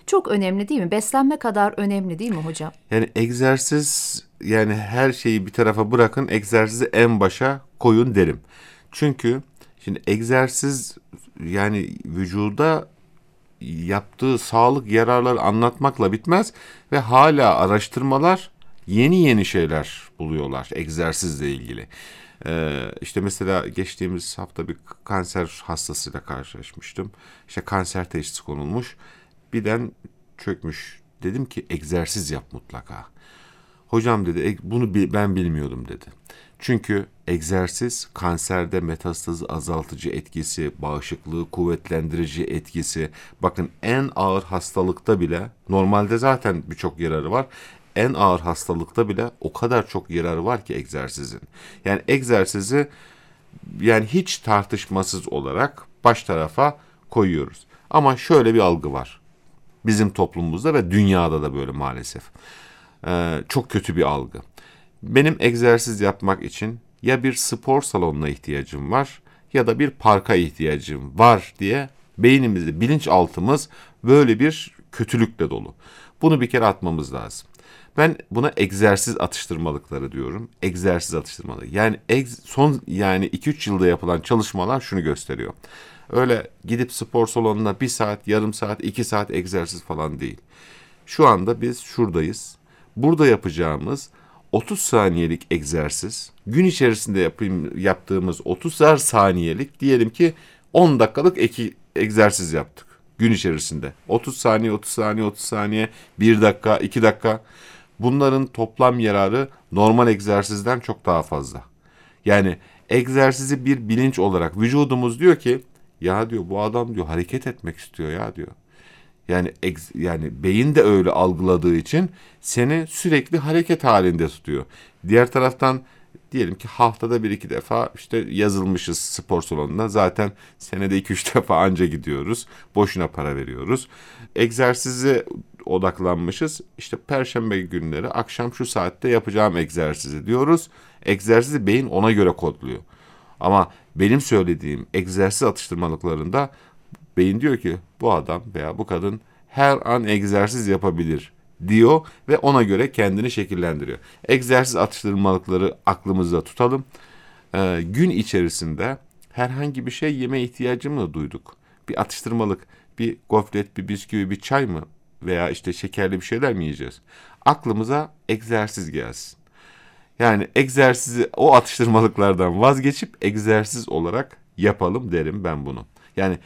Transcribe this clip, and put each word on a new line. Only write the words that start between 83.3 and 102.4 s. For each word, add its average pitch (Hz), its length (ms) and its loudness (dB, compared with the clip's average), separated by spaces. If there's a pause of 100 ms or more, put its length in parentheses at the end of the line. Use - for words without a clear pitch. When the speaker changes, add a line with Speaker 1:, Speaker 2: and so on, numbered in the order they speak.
Speaker 2:
üç 151 160 -8
yılda 92 200 2
yapılan 87 340 2
çalışmalar 110 600 -2
şunu 95 220 -4
gösteriyor. 67 500 -6 (580)
Öyle 120 400 0 (140)
gidip 120 280 -2
spor 113 340 0
salonuna 107 540 0
bir 131 80 -2
saat, 104 400 -4
yarım 107 260 0
saat, 107 300 -6
iki 110 200 -4
saat 104 260 -2
egzersiz 87 520 -4
falan 78 380 -6
değil. 62 200 -10 (640)
Şu - 200 4
anda 110 340 4
biz 120 200 -4
şuradayız. 92 760 -4 (400)
Burada 151 300 4
yapacağımız 87 840 0 (420)
otuz - 280 -2
saniyelik 85 720 2
egzersiz, 78 800 -6 (160)
gün 135 180 2
içerisinde 110 560 2
yapayım, 90 580 -2
yaptığımız 92 680 -2
otuzar 156 500 4
saniyelik, 98 840 2
diyelim 127 300 4
ki 165 240 2 (380)
on 160 280 6
dakikalık 147 380 4
eki-, 117 360 -2 (220)
egzersiz 104 560 4